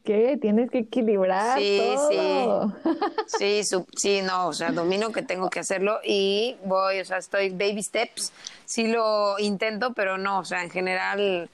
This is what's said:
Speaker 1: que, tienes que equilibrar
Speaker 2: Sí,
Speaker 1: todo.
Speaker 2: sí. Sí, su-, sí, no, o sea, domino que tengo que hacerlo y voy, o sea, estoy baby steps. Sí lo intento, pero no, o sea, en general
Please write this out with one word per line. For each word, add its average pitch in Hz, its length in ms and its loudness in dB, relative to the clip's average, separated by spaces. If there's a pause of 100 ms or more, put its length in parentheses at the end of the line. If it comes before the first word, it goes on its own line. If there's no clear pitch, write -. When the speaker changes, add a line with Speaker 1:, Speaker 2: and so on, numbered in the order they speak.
Speaker 1:
que, 226 320 4
tienes 220 340 2
que 254 80 0
equilibrar 220 800 2
Speaker 2:
Sí, 202 220 2 (160)
Speaker 1:
todo. 277 760 2 (120)
Speaker 2:
sí. 330 60 2 (360)
Sí, 208 380 0
su-, - 200 -2 (120)
sí, 196 260 2
no, 185 240 0
o 156 60 -2
sea, 165 180 -2
domino 185 400 0
que 190 120 -4
tengo 185 280 -4
que - 80 -4
hacerlo 196 460 0
y 208 500 0 (100)
voy, 190 360 2
o 180 40 -4
sea, 180 140 -4
estoy 196 320 -2
baby 202 320 0
steps. - 500 -4 (320)
Sí 226 220 -2
lo 214 540 2
intento, 208 520 -2
pero 190 260 -2
no, 196 200 -2
o 180 60 -4
sea, 180 180 -4
en 175 80 -8
general 185 840 -2